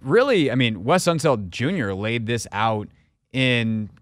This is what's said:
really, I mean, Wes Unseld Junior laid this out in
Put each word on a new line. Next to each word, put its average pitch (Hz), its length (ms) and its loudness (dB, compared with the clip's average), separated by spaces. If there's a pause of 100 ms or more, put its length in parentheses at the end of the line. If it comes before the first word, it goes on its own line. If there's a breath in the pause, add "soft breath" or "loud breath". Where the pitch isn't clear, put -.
really, 185 500 4
I 120 40 -2
mean, 113 280 0
Wes 170 220 2
Unseld 143 440 0
Junior 120 440 -4
laid 110 320 -4
this 113 260 -4
out 107 360 -2 (440)
in 117 580 0 (120)